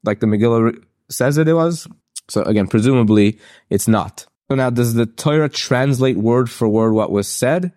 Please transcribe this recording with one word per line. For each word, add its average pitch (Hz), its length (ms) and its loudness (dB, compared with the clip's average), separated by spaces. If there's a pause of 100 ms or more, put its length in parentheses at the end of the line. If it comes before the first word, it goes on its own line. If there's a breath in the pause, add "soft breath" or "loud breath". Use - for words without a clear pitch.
Like 104 160 -2
the 113 60 0
Megillah 113 460 2
re-, - 80 -14 (300)
says 143 260 -2
that 156 120 2
it 165 60 2
was? 165 340 -2 (400)
So 107 140 -4
again, 104 240 0
presumably, 107 720 2 (320 loud breath)
it's 98 180 -2
not. 104 380 -2 (240)
So 139 40 0
now, 131 160 0
does 120 240 0
the 117 120 2
Torah 151 420 -2
translate 131 680 0
word 117 340 0
for 117 180 -2
word 110 240 2
what 107 180 0
was 101 180 -2
said? 175 480 -4